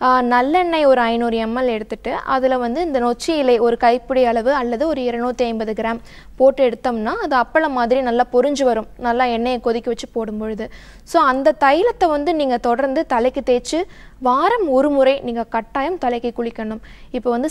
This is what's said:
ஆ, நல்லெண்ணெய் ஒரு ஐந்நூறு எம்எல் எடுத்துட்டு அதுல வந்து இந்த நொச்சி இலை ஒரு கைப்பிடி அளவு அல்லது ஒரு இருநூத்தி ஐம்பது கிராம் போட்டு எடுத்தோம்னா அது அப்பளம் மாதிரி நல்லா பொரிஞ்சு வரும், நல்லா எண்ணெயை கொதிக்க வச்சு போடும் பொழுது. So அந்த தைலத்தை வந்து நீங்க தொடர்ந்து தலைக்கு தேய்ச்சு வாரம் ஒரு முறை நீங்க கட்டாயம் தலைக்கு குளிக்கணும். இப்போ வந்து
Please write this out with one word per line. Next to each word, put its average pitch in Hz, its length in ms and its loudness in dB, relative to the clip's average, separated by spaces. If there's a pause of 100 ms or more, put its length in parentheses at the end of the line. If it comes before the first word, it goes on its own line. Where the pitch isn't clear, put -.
ஆ, 254 200 4
நல்லெண்ணெய் 302 640 2
ஒரு 254 160 6
ஐந்நூறு 233 440 -2
எம்எல் 247 220 -2
எடுத்துட்டு 220 480 -6
அதுல 262 420 0
வந்து 247 240 -2
இந்த 294 180 -2
நொச்சி 240 300 -2
இலை 262 300 2
ஒரு 233 180 2
கைப்பிடி 247 480 2
அளவு 233 280 2
அல்லது 247 340 -2
ஒரு 277 140 -2
இருநூத்தி 240 400 -2
ஐம்பது 220 320 -4
கிராம் 226 260 -4 (360)
போட்டு 269 340 4
எடுத்தோம்னா 240 220 -4 (140)
அது 330 300 -2
அப்பளம் 311 360 0
மாதிரி 247 300 0
நல்லா 240 320 2
பொரிஞ்சு 262 300 2
வரும், 220 240 0 (100)
நல்லா 247 280 0
எண்ணெயை 240 340 -2
கொதிக்க 233 300 -2
வச்சு 233 180 -6
போடும் 214 300 -6
பொழுது. 214 340 -8 (320)
So 330 180 2
அந்த 277 380 2
தைலத்தை 349 480 2
வந்து 294 280 0
நீங்க 269 220 0
தொடர்ந்து 269 480 0
தலைக்கு 254 400 0
தேய்ச்சு 254 380 0 (340)
வாரம் 311 520 0
ஒரு 269 200 2
முறை 277 300 2
நீங்க 233 240 -6
கட்டாயம் 277 540 -4
தலைக்கு 240 400 -4
குளிக்கணும். 226 420 -6 (320)
இப்போ 247 180 -4
வந்து 240 220 0